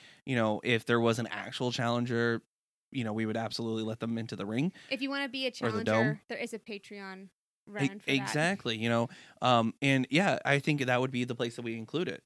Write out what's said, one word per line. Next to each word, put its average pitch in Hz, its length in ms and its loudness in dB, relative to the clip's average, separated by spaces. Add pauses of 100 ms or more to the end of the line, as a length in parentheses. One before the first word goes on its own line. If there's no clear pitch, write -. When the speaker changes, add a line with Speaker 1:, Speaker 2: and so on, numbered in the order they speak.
(240)
Speaker 1:
you 135 120 -2
know, 110 260 2
if 117 240 2
there 120 140 4
was 117 180 4
an 117 120 -2
actual 110 420 -4
challenger, 120 720 0 (500)
you 123 120 -2
know, 107 80 -2
we 110 140 0
would 107 100 -2
absolutely 113 460 -2
let 110 180 -6
them 113 180 -2
into 113 180 -6
the 101 100 -6
ring 131 260 0 (180)
Speaker 2:
If 254 120 -6
you 269 80 -4
wanna 277 180 -4
be 262 180 -6
a 247 60 -4 (100)
Speaker 1:
or 226 100 0
the 220 120 -4
dome. 110 100 2
Speaker 2:
challenger, 113 340 2
there 233 100 -8
is 233 160 -8
a 214 40 -10
Patreon 196 680 -14
Speaker 1:
E-, 185 40 -18 (380)
Speaker 2:
round 196 360 -4
for - 40 -20
that. 143 80 2
Speaker 1:
exactly, 139 640 0
you 113 100 0
know, 117 200 4 (340)
um, 117 400 6
and 135 280 4
yeah, 160 340 4
I 139 160 4
think 143 260 2
that 123 140 4
would 127 100 0
be 123 140 0
the 123 100 -4
place 120 220 -4
that 120 60 -6
we 117 140 -6
include 143 320 -4
it. - 180 -8